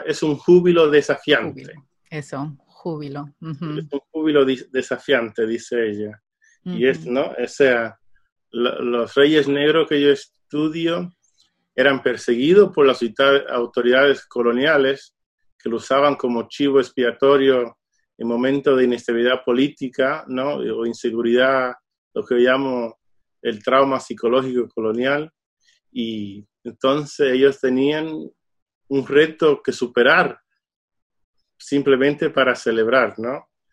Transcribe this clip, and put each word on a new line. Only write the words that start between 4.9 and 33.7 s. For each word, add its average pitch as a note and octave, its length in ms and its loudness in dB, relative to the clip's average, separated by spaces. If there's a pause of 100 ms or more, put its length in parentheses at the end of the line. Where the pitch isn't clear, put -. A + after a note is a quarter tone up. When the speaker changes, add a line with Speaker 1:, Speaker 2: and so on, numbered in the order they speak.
Speaker 1:
dice A#2 440 -4
ella. G#2 320 -10 (420)
Y C3 240 -2
es, C3+ 120 0
Speaker 2:
Ujú. D#3 120 -10
Speaker 1:
¿no? C3 140 -2 (180)
O A#2+ 40 -6
sea, A#2+ 500 0 (540)
lo-, A#2+ 300 -4
los A#2+ 340 -4
reyes D3 320 4
negros D3 400 0
que D3 140 0
yo C#3+ 100 4
estudio E3 1000 -4 (640)
eran C3 280 2
perseguidos C#3 680 2
por D3 120 4
las B2+ 160 2
autorita-, C#3 480 0
autoridades B2+ 760 0
coloniales C3+ 880 0 (420)
que - 120 -10
lo A#2 80 -4
usaban C#3 380 0
como A#2 320 -4
chivo C#3 320 2
expiatorio C3 1000 0 (400)
en A#2 100 -8
momentos C3+ 500 0
de B2+ 60 4
inestabilidad A#2+ 600 0
política, C3+ 840 -2
¿no? C3 280 -6
O A#2 300 -6
inseguridad, A#2+ 880 0 (400)
lo G#2+ 120 -6
que B2+ 100 -2
llamo B2 640 0 (420)
el G#2+ 220 -6
trauma C3+ 360 2
psicológico B2 680 -2
colonial. B2+ 640 -4 (600)
Y G#2+ 540 -8 (180)
entonces C#3 680 -2
ellos C3+ 260 2
tenían C#3 480 -2 (800)
un C#3 200 -2
reto D#3 560 2
que - 80 -4
superar C3 680 0 (1160)
simplemente C#3 720 2
para B2+ 260 0
celebrar, A2+ 640 0
¿no? B2 320 -8 (240)